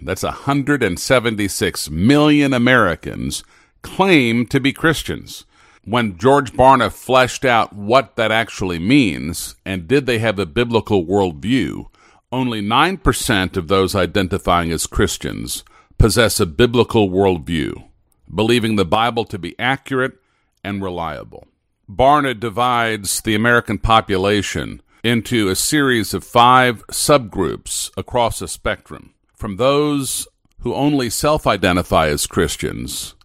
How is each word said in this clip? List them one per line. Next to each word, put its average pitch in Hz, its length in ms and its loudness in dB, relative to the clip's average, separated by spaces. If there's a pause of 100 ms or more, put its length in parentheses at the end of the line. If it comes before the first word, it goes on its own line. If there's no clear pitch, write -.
that's 95 240 -6
a 78 60 -4
hundred 139 520 -2
and 90 160 -2
seventy-six 107 880 -2
million 143 640 4
Americans, 98 920 0 (360)
claim 127 640 2
to 139 120 0
be 127 140 0
Christians. - 720 -4 (400)
When 104 320 -2
George 131 340 4
Barna 127 400 6
fleshed 127 540 0
out 117 260 2
what 107 460 0
that 113 120 0
actually 104 480 -2
means, 85 800 0 (100)
and 90 220 -8
did 135 180 0
they 120 140 0
have 110 180 -2
a 98 80 -2
biblical 107 600 0
worldview, 87 800 -2 (440)
only 123 300 -4
nine 135 380 0
percent 104 580 0
of 82 140 -4
those 95 260 2
identifying 87 760 0
as 78 140 -4
Christians 62 800 -4 (340)
possess 110 440 2
a 98 40 2
biblical 113 640 2
worldview, 85 800 -2 (460)
believing 110 420 2
the 101 80 2
Bible 113 420 0
to 104 140 -12
be 85 180 -12
accurate 127 640 -4 (420)
and 101 220 -8
reliable. 80 640 -10 (420)
Barna 131 480 2
divides 113 840 -2
the 110 120 0
American 113 440 2
population 98 1040 0 (240)
into 117 420 0
a 92 80 0
series 131 580 0
of 92 120 -6
five 123 640 4
subgroups 95 1080 -2
across 113 460 -2
a 87 80 -8
spectrum, - 640 -10 (200)
from 104 220 -10
those 143 720 -2 (320)
who 120 140 -6
only 135 360 0
self-identify 98 1000 0
as 73 200 -2
Christians - 840 -4 (120)